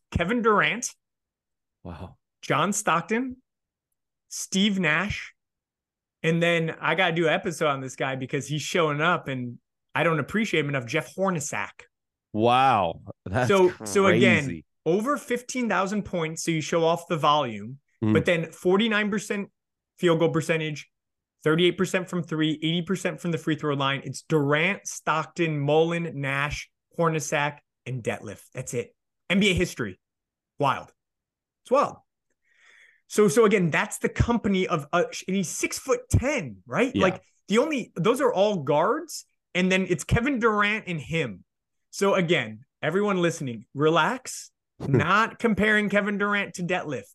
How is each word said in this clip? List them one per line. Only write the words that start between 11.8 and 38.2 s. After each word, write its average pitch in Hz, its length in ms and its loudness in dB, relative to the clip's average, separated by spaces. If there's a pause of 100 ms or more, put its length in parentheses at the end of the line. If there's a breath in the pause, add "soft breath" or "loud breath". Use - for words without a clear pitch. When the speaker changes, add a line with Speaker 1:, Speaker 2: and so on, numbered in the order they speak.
Speaker 2:
Wow. 117 680 4 (240)
That's 123 240 0
Speaker 1:
So, 190 200 6
Speaker 2:
crazy. 110 220 -10
Speaker 1:
so 196 140 4
again, 156 560 4 (240)
over 214 320 2
fifteen 240 500 -6
thousand 196 360 -2
points. 165 400 -6
So 170 80 -2
you 160 100 0
show 165 240 0
off 170 220 0
the 175 100 -2
volume, 135 640 0 (240)
Speaker 2:
Mm. 107 100 4
Speaker 1:
but 101 120 4
then 165 260 0
forty-nine 208 600 0
percent 202 380 -4 (500)
field 165 200 4
goal 165 100 4
percentage, 156 600 -2 (540)
thirty-eight 170 340 4
percent 185 320 -2
from 180 140 -4
three, 156 280 0
eighty 165 320 -2
percent 175 360 -4
from 175 120 -4
the 156 60 -2
free 156 180 -2
throw 147 180 -2
line. 139 320 -2
It's 135 160 -10
Durant, 151 680 0
Stockton, 156 720 -2
Mullin, 165 560 2
Nash, 139 540 -4 (280)
Hornacek, 151 600 0 (280)
and 127 160 -8
Detlef. 107 400 -8 (120)
That's - 200 -10
it. 120 220 -8 (340)
N 190 100 2
B 202 100 6
A 180 40 4
history. 147 460 -4 (580)
Wild. 120 360 -2 (680)
It's - 80 -12
wild. 269 260 2 (1120 soft breath)
So, 214 200 4
so 226 160 6
again, 196 280 4
that's 185 260 -2
the - 100 -2
company 202 600 0
of, 156 260 -2
uh, 175 180 4
sh-, - 160 -12
and 185 80 -2
he's 196 140 -2
six-foot-ten, 247 1160 -4
right? 190 300 -2
Speaker 2:
Yeah. 196 80 2
Speaker 1:
Like, 190 180 0 (280)
the 202 80 2
only, 277 400 0
those 226 240 2